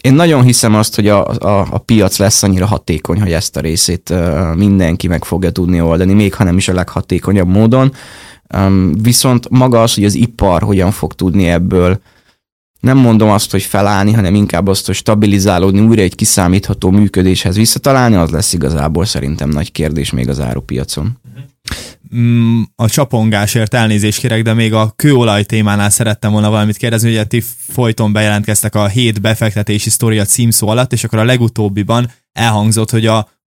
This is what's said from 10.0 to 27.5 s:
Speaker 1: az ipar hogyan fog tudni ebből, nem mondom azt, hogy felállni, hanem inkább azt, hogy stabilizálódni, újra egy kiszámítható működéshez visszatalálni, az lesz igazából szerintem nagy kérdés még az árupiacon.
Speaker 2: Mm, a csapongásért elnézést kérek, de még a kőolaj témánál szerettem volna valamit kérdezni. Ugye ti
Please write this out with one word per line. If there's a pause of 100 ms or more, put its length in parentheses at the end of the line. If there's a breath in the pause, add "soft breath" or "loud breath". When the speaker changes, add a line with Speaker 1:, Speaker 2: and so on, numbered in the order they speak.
Speaker 1:
az
ipar
hogyan
fog
tudni
ebből, (800 soft breath)
nem
mondom
azt,
hogy
felállni,
hanem
inkább
azt,
hogy
stabilizálódni,
újra
egy
kiszámítható
működéshez
visszatalálni,
az
lesz
igazából
szerintem
nagy
kérdés
még
az
árupiacon. (960 loud breath)
Speaker 2:
Mm, (120)
a
csapongásért
elnézést
kérek,
de
még
a
kőolaj
témánál
szerettem
volna
valamit
kérdezni.
Ugye
ti (260)